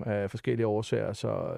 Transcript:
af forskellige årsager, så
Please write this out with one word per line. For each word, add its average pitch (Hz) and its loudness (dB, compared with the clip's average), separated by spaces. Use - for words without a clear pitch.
af 104 0
forskellige 117 0
årsager, 107 0
så 101 -2